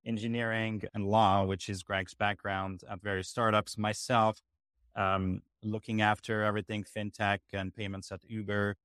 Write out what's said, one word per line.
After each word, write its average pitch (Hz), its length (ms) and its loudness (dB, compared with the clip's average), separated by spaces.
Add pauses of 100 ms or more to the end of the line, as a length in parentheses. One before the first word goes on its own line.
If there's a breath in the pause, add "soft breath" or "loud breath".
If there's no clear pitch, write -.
engineering 113 760 -2 (120)
and 101 120 -2
law, 101 380 6
which 95 240 -2
is 95 140 -6
Greg's 95 320 -4
background 95 680 -2 (100)
at 95 120 -10
various 95 260 -2
startups, 110 500 2
myself, 110 600 2 (560)
um, 95 440 0 (220)
looking 107 400 -2
after 107 400 2
everything 104 420 -2
fintech 101 540 -2 (140)
and 95 220 -6
payments 98 360 -8
at 95 160 -10
Uber 104 580 -2